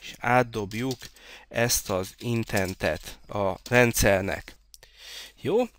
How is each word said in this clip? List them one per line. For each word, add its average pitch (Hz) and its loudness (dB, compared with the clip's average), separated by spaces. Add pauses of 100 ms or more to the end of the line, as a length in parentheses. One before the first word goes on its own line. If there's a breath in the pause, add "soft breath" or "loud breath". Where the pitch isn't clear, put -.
és - -16
átdobjuk 117 0 (500 loud breath)
ezt - 0
az 95 -2
intentet 98 -2 (100)
a 98 0 (140)
rendszernek. 101 4 (840 loud breath)
Jó, 214 2 (120)